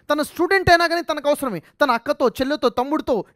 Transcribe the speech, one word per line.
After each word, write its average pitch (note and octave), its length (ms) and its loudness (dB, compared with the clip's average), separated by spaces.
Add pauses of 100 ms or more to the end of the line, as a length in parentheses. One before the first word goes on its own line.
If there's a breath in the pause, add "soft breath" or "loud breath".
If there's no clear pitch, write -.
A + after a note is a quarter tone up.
(100)
తన D4+ 120 0
స్టూడెంట్ F4+ 480 0
అయినా E4+ 160 6
కానీ E4+ 160 -2
తనకు D4 260 -4
అవసరమే. C4 340 -2 (200 soft breath)
తన C#4 80 2
అక్కతో, B3+ 380 0
చెల్లెతో, C4+ 400 -2
తమ్ముడితో C4 560 -2 (120)